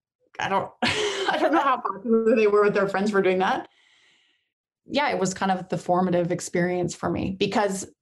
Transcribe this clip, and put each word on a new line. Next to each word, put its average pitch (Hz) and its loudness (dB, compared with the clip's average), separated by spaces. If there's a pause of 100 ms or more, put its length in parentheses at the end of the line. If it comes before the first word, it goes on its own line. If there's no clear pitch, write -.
(380)
I - -4
don't, 196 -2
<laughs> - -6
I 392 -2
don't 302 2
know 320 4
how 262 2
popular 220 0
they 220 4
were 208 4
with 202 2
their 196 2
friends 196 0
for 196 2
doing 185 2
that. 226 0 (1160)
Yeah, 285 -2
it 185 -2
was 185 0
kind 196 -2
of 180 -2
the 175 -4
formative 175 0
experience 180 -2
for - -6
me 190 -4
because 202 0 (160)